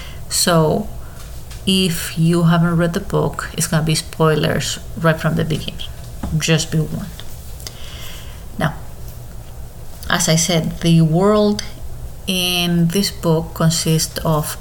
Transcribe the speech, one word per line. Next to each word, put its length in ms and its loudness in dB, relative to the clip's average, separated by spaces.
So 600 2
if 520 2
you 260 4
haven't 320 6
read 180 2
the 60 0
book, 520 -2
it's 160 -2
gonna 180 2
be 80 2
spoilers 840 0
right 220 2
from 180 0
the 80 0
beginning. 420 -4
Just 360 2
be 80 2
warned. 420 -6
Now, 160 -2
as 180 0
I 60 6
said, 460 0
the 200 6
world 640 4
in 580 2
this 220 2
book 440 0
consists 640 2
of 420 0